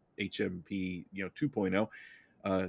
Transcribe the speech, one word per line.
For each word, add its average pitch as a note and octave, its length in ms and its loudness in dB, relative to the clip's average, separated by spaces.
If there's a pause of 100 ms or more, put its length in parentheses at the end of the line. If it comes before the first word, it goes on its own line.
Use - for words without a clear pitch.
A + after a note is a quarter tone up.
(180)
H G2+ 220 -4
M F#2 260 0
P, F#2 460 -4
you F#2+ 140 -4
know, F2+ 100 -6
two D3 140 0
point F#2+ 260 2
oh, A2 140 4 (560)
uh, F#2+ 240 4